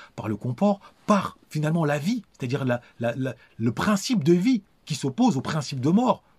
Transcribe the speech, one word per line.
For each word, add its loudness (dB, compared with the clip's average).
par -8
le -4
confort, -2
par 0
finalement 0
la 0
vie, -2
c'est-à-dire -4
la, 0
la, -2
la, -4
le 0
principe 0
de 6
vie 2
qui -6
s'oppose 0
au -2
principe -4
de 2
mort. 2